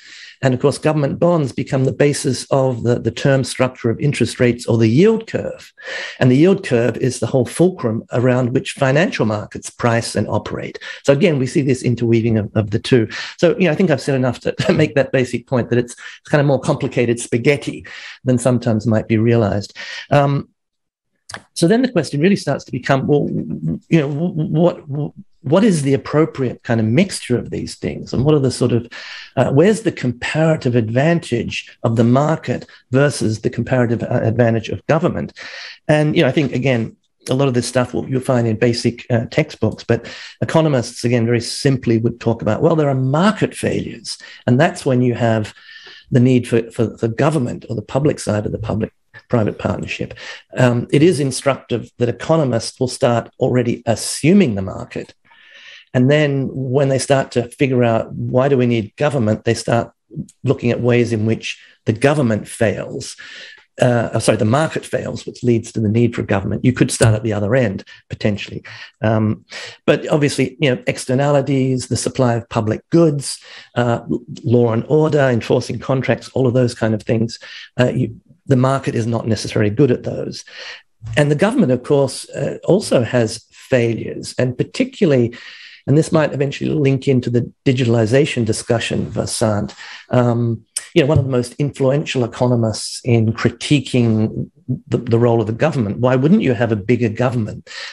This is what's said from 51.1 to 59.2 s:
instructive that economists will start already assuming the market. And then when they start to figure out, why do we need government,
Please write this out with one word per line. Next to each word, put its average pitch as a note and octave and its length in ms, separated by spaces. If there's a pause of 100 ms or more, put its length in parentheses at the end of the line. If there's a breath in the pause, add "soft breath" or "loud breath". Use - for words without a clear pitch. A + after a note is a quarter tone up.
instructive B2+ 800
that A#2+ 100
economists B2+ 720
will B2+ 100
start A#2+ 500
already A#2+ 480
assuming C#3+ 680
the G2 80
market. F2 520 (800 loud breath)
And B2+ 180
then C#3+ 420
when C3+ 360
they C3+ 120
start C3+ 320
to A#2+ 160
figure C3 340
out, A2+ 300
why B2+ 360
do C#3 80
we B2 100
need A#2 300
government, A#2 480